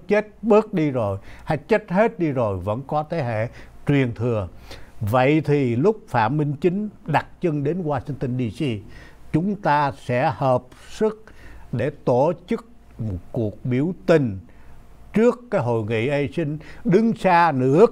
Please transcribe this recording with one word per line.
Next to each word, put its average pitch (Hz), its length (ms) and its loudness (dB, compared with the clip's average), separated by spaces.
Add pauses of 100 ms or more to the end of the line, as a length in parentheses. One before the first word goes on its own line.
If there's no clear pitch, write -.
chết 208 200 0 (140)
bớt 214 320 4
đi 156 160 2
rồi 107 280 -2 (260)
hay 160 140 -2
chết 208 320 0
hết 220 280 2
đi 160 140 0
rồi, 113 240 0
vẫn 104 300 -4
có 151 240 -2
thế - 120 -4
hệ 117 260 -2 (380)
truyền 135 280 2
thừa." 110 340 -2 (520)
Vậy 127 400 2
thì 143 360 0
lúc 196 320 2
Phạm 120 280 0
Minh 147 240 -2
Chính 196 280 -2 (180)
đặt 139 200 -2 (140)
chân 147 240 -2
đến 170 180 -4
Washington 135 560 -6
D 120 240 -4
C, - 0 - (680)
chúng 185 240 0
ta 147 360 0 (120)
sẽ 127 320 0
hợp 127 260 2 (260)
sức 214 360 -4 (480)
để 123 180 -2 (140)
tổ 135 280 2 (140)
chức 226 200 -4 (320)
một 107 200 -6 (140)
cuộc 107 320 -6
biểu 131 280 0 (140)
tình 135 320 2 (760)
trước 226 280 4 (100)
cái 202 100 0
hội 117 240 0
nghị 113 240 0
asean, 147 500 -2 (260)
đứng 226 320 4
xa 170 380 4
nửa 135 380 6